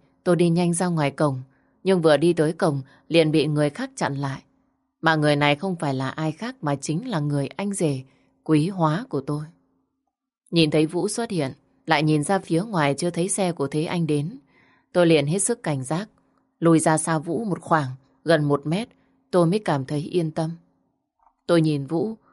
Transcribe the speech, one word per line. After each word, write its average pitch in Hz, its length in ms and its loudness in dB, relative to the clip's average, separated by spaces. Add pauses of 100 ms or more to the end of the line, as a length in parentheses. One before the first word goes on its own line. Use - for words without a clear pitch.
(240)
tôi 175 120 2
đi 175 120 4
nhanh 170 260 2
ra 180 120 -2
ngoài 156 240 0
cổng, 135 320 -2 (400)
nhưng 185 200 2
vừa 156 140 6
đi 170 160 2
tới 160 200 0
cổng 147 300 -2 (260)
liền 156 220 4
bị 147 160 2
người 147 240 0
khác 262 260 -8
chặn 143 180 -4
lại. 139 280 -6 (580)
Mà 160 160 2
người 151 200 4
này 147 200 2
không 185 200 -4
phải 143 180 -2
là 131 140 -4
ai 156 240 -4
khác 233 280 -10
mà 143 160 -2
chính 175 320 -6
là 170 120 -4
người 143 260 -2
anh 202 280 -8
rể 139 280 -2 (420)
quý 156 240 2
hóa 180 400 0
của 143 120 -4
tôi. 151 240 -6 (1040)
Nhìn 160 200 4
thấy 156 160 2
Vũ 170 220 -2
xuất 233 220 -6
hiện, 143 220 -4 (340)
lại 156 160 2
nhìn 151 220 2
ra 196 140 0
phía 175 240 -2
ngoài 160 360 0
chưa - 120 -2
thấy 170 180 -2
xe 185 240 -2
của 139 160 -4
Thế 156 160 -2
Anh 170 220 -2
đến. 151 320 -2 (540)
Tôi 175 140 4
liền 151 200 4
hết 170 120 0
sức 233 240 -4
cảnh 139 220 -4
giác, 170 240 -6 (500)
lùi 165 200 4
ra 156 200 2
xa 160 200 -2
Vũ 170 260 -4
một 170 160 -4
khoảng, 147 300 -2 (340)
gần 151 200 2
một 143 220 0
mét, 185 220 -4 (420)
tôi 175 160 4
mới 190 120 2
cảm 147 260 -2
thấy 147 160 -4
yên 165 300 -2
tâm. 160 200 -6 (960)
Tôi 170 140 4
nhìn 147 260 0
Vũ, 170 280 -4 (180)